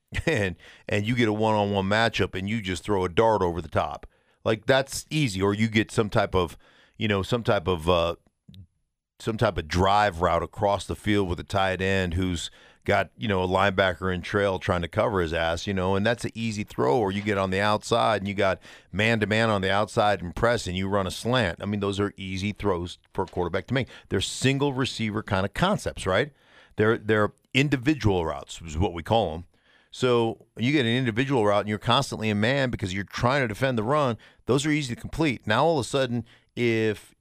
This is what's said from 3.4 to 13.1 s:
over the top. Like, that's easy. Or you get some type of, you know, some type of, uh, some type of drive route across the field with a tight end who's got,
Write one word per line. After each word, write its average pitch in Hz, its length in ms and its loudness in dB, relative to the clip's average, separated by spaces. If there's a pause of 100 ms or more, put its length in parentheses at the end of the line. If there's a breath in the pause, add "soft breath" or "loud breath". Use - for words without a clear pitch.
over 87 200 0
the 80 60 -14
top. 80 380 -4 (380)
Like, 110 220 -2
that's 135 440 0
easy. 131 300 0
Or 101 140 4
you 110 140 2
get 107 220 2
some 107 200 0
type 101 240 0
of, 90 240 0 (400 soft breath)
you 110 100 -2
know, 98 140 2
some 120 220 -2
type 101 240 2
of, 82 200 0
uh, 85 280 2 (1040)
some 113 160 -4
type 104 220 2
of 80 100 -8
drive 95 520 4
route 85 220 4
across 101 440 -2
the 87 100 -6
field 101 320 0
with 87 120 -4
a 78 40 -12
tight 95 360 -2
end 95 340 0
who's 92 360 -4 (340 soft breath)
got, 98 320 0